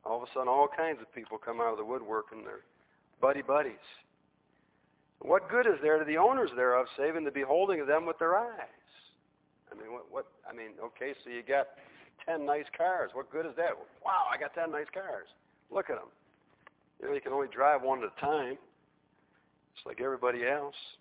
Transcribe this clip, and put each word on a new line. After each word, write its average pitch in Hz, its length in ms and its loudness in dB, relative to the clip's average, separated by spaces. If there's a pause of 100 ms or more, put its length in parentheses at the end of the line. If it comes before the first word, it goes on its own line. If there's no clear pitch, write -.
All 110 140 -2
of 120 60 -6
a 123 100 -12
sudden, 131 160 0
all 143 180 6
kinds 151 340 -2
of 110 120 -18
people 113 240 -10
come 117 240 -6
out 117 100 2
of 110 60 -4
the 107 80 -6
woodwork 110 460 -4
and 110 120 -14
they're 104 180 -14 (600)
buddy-buddies. 135 520 2 (1500)
What 185 300 2
good 240 180 4
is 180 160 2
there 151 160 6
to 156 60 0
the 151 120 0
owners 226 380 4
thereof, 123 320 4 (100)
saving 156 280 0
the 143 60 -2
beholding 151 480 2
of 143 80 -2
them 156 200 4
with 160 100 -4
their 170 200 4
eyes? 220 320 -4 (1040)
I - 40 -14
mean, 107 180 -14
what, 120 180 -12
what, 131 140 -6 (240)
I 113 60 -14
mean, 113 140 -12 (140)
okay, 127 300 -8 (100)
so 123 60 -14
you 120 180 -8
got 139 200 2 (580)
ten 160 200 -2
nice 147 200 0 (100)
cars. 165 380 0
What 131 180 -8
good 160 140 -2
is 147 120 -8
that? 165 140 0 (320)
Wow, 214 280 2
I - 80 0
got 147 160 -6
ten 165 160 -2
nice 147 220 -4
cars. 170 340 -8 (440)
Look 190 180 -2
at 131 80 -2
'em. - 120 -12 (920)
You - 60 -6
know, 143 60 0
you 139 80 -2
can 131 120 -4
only 139 140 0
drive 135 360 6
one 131 160 2
at 110 160 -4
a - 60 -10
time, 143 360 0 (1160)
just - 100 -20
like - 160 -10
everybody 123 460 0
else. 143 280 -2 (260)